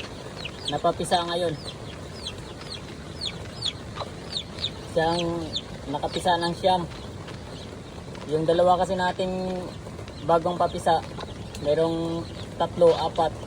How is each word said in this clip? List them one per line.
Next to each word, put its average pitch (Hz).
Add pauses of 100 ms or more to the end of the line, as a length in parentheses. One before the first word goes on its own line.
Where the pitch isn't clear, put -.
(720)
napapisa 170
ngayon. 170 (3500)
Siyang 170 (480)
nakapisa 170
ng 170
siyam. 180 (1400)
Yung 160
dalawa 175
kasi 185
nating 185 (640)
bagong 170
papisa, 170 (640)
merong 165 (320)
tatlo, 170
apat. 160 (100)